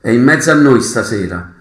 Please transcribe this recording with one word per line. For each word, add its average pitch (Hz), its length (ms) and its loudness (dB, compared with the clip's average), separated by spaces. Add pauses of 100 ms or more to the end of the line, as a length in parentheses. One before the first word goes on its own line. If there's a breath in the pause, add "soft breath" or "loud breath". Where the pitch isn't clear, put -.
è 131 60 -6
in 120 160 2
mezzo 151 260 2
a 156 40 2
noi 143 260 4
stasera 92 640 -6 (140 soft breath)